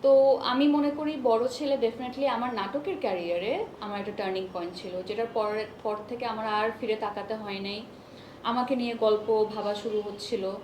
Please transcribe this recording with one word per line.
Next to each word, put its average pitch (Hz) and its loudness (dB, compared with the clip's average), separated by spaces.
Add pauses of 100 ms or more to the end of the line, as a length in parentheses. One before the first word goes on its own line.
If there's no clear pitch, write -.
তো 539 8
আমি 269 4
মনে 294 4
করি 302 -4
বড় 240 4
ছেলে 277 0
definitely 247 0
আমার 240 0
নাটকের 277 -2
ক্যারিয়ারে 190 -2 (160)
আমার 208 -6
একটা 202 -6
টার্নিং 190 -2
পয়েন্ট 175 -6
ছিল, 185 -8
যেটার 220 -2
পর, 214 0 (180)
পর 208 -2 (120)
থেকে 240 -6
আমার 220 -4
আর 214 2 (100)
ফিরে 214 0
তাকাতে 208 -4
হয় 202 -6
নাই। 202 -6 (600)
আমাকে 247 0
নিয়ে 240 0
গল্প 214 4
ভাবা 208 -2
শুরু 214 -2
হচ্ছিল 202 -4 (120)